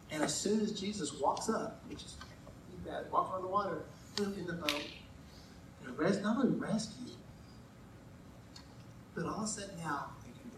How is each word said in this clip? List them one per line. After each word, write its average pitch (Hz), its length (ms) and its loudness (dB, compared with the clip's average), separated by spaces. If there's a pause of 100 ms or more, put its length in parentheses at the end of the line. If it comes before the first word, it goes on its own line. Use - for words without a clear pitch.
(100)
And 151 120 2
as - 120 6
soon 214 260 6
as 196 120 4
Jesus 190 480 0
walks - 300 4
up, 160 400 0
which - 120 -6
is - 140 -12 (680)
that - 260 -4
walk 180 220 6
on 185 80 0
the 185 60 0
water, 185 340 4 (340)
boom, 196 220 4
in 170 80 -2
the 170 80 0
boat, 147 280 2 (1000)
they're 127 100 -6
res-, 175 300 6
not 220 160 4
only 240 180 6
rescued, - 540 0 (2000)
but 165 120 2
all 165 140 0
of 214 40 2
a - 20 2
sudden 196 300 -4
now 143 300 -2 (180)
they - 60 -12
can - 280 -12